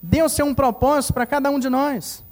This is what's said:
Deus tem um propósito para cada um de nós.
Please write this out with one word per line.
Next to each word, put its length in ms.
Deus 320
tem 120
um 100
propósito 580
para 120
cada 240
um 100
de 100
nós. 640